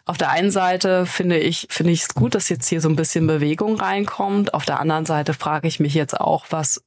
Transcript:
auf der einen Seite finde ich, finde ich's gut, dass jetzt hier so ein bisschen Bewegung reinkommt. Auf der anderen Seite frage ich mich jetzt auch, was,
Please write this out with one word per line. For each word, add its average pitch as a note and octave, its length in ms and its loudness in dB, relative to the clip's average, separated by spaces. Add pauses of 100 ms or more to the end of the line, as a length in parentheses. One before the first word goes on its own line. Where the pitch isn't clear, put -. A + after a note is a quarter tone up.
auf F3 120 -6
der C#3+ 140 -2
einen F3 200 2
Seite F#3 540 2
finde F3 340 0
ich, D#3+ 300 0
finde E3+ 240 2
ich's - 220 -2
gut, - 200 2
dass G3+ 140 0
jetzt D3+ 180 -2
hier E3 140 0
so D#3+ 80 2
ein D#3 80 2
bisschen D#3+ 300 2
Bewegung D#3 520 0
reinkommt. G3+ 760 0
Auf D3+ 100 -4
der C#3+ 160 -2
anderen D#3 240 0
Seite D3+ 300 0
frage D#3 340 -2
ich D#3+ 120 -2
mich D3 120 2
jetzt D3+ 260 0
auch, - 300 0
was, - 380 -2